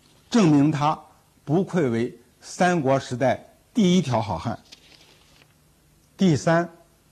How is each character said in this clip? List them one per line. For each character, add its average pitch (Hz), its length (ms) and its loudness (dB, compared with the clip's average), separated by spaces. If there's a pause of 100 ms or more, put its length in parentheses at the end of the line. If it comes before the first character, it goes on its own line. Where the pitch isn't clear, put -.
(300)
证 196 220 4
明 143 180 4
他 151 300 -2 (460)
不 170 180 0
愧 165 260 -2
为 113 300 -4 (220)
三 180 400 -2
国 131 180 0
时 - 160 -10
代 120 260 -2 (320)
第 180 240 2
一 185 40 2
条 117 200 -2
好 98 160 -6
汉。 101 220 -8 (1600)
第 180 180 2
三， 170 340 0 (420)